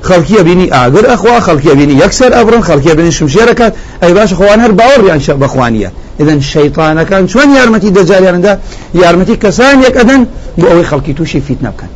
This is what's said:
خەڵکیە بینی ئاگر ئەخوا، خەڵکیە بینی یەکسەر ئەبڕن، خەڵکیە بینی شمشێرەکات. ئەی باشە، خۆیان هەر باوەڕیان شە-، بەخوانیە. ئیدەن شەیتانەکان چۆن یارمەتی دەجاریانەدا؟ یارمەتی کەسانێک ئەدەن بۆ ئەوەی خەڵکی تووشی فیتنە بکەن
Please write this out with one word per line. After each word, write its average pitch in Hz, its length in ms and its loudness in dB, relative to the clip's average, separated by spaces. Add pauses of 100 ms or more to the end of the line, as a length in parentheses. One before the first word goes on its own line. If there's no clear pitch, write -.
خەڵکیە 180 400 2
بینی 180 280 2
ئاگر 135 360 2
ئەخوا، 240 260 0 (100)
خەڵکیە 151 320 0
بینی 147 240 2
یەکسەر 247 340 2
ئەبڕن، 226 300 2
خەڵکیە 156 300 0
بینی 170 200 0
شمشێرەکات. 214 560 0 (280)
ئەی 175 160 2
باشە، 196 220 0
خۆیان 202 260 4
هەر 220 140 2
باوەڕیان 226 460 2
شە-، 147 160 -2
بەخوانیە. 117 480 -2 (300)
ئیدەن 151 200 0 (120)
شەیتانەکان 156 800 0
چۆن 277 260 2
یارمەتی 220 400 2
دەجاریانەدا؟ 185 560 2 (480)
یارمەتی 180 420 2
کەسانێک 254 560 2
ئەدەن 254 220 2 (380)
بۆ 175 120 2
ئەوەی 170 180 2
خەڵکی 147 280 -6
تووشی 151 300 -6
فیتنە 131 260 -6
بکەن - 220 -16